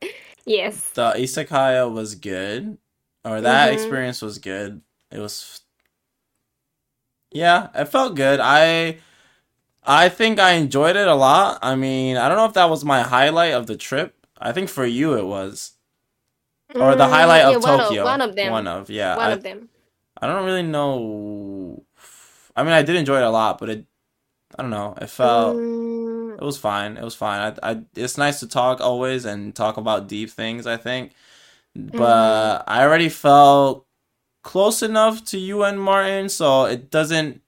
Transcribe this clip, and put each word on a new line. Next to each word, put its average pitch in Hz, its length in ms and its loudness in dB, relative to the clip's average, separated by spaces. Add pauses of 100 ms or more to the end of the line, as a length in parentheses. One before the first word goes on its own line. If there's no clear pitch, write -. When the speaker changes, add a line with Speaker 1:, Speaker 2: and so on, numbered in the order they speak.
(460)
Speaker 1:
Yes. 208 460 -4
Speaker 2:
the 117 220 -2
izakaya 131 800 -2
was 110 240 -10
good, 101 640 -10 (480)
or 110 160 -6
that 131 280 4
Speaker 1:
Mm-hmm. 131 40 0
Speaker 2:
experience 127 480 -6
was 104 160 -12
good. 101 440 -10 (300)
It - 80 -16
was, - 420 -14 (1700)
yeah, 175 440 2
it 147 100 -2
felt 254 300 -2
good. 139 240 2
I, 160 580 4 (840)
I 156 260 6
think 220 300 0
I 185 140 6
enjoyed 156 420 2
it 202 120 2
a 165 80 6
lot. 139 460 4
I 131 140 -2
mean, 131 420 -2
I 123 120 0
don't 180 80 2
know 220 80 4
if 220 80 -2
that 180 160 4
was 147 160 -4
my 139 160 2
highlight 147 520 2
of 120 140 -4
the 107 80 -8
trip. - 400 -6 (220)
I 113 140 -6
think 180 180 -6
for 131 160 -4
you 127 320 -2
it 101 80 -4
was. 98 480 -10 (1000)
Or 135 220 4
the 131 100 6
Speaker 1:
Mm, 131 40 4
Speaker 2:
highlight 165 340 6
of 135 80 8
Speaker 1:
yeah, - 60 4
one - 240 4
of, 135 60 0
Speaker 2:
Tokyo. 107 180 -2
Speaker 1:
one 269 160 -2
of 220 140 -6
them. 196 160 -4
Speaker 2:
One 208 160 -2
of, 190 220 -8
yeah. 190 280 -2
Speaker 1:
One 220 120 -2
Speaker 2:
I, 214 40 -2
Speaker 1:
of 196 100 -8
them. 202 240 -16 (540)
Speaker 2:
I 117 60 -6
don't 185 180 -4
really 185 180 -4
know. 104 1200 -8 (720)
I 131 80 0
mean, 160 80 0
I 160 120 6
did 165 120 0
enjoy 139 220 0
it 127 60 2
a 113 60 2
lot, 110 300 0
but 110 100 -8
it, 107 160 -10 (720)
I - 40 -10
don't 123 100 -6
know. 104 300 -8
It - 80 -14
felt, 117 480 0
Speaker 1:
Mm. 233 840 -8
Speaker 2:
it - 40 -12
was 143 140 -6
fine. 104 380 -6
It - 80 -14
was 113 120 -12
fine. 107 460 -6
I, 110 100 -6
I, 113 100 -8 (140)
it's 123 220 -8
nice 143 220 -2
to 123 80 -14
talk 127 320 0
always 123 460 -2
and 104 280 -10
talk 110 220 -4
about 107 320 -4
deep 104 220 -10
things, 113 360 -10
I 117 120 -6
think. 123 340 -8 (640)
But 110 840 2
Speaker 1:
Mm-hmm. - 100 -12
Speaker 2:
I 120 140 2
already 160 260 4
felt 143 760 6 (580)
close 208 380 0
enough 220 440 0
to - 120 -10
you 196 260 -4
and 196 160 -2
Martin, 196 500 0
so 135 360 2
it 123 240 -6
doesn't 156 580 -4